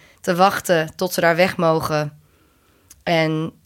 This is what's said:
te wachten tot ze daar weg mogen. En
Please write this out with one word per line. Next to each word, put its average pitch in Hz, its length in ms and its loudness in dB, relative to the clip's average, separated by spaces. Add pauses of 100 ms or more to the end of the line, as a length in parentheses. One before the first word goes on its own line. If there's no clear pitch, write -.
(220)
te 185 140 -2
wachten 175 600 0
tot 180 180 -4
ze - 80 -4
daar 170 140 4
weg 180 220 0
mogen. 156 640 -2 (840)
En 160 480 0 (140)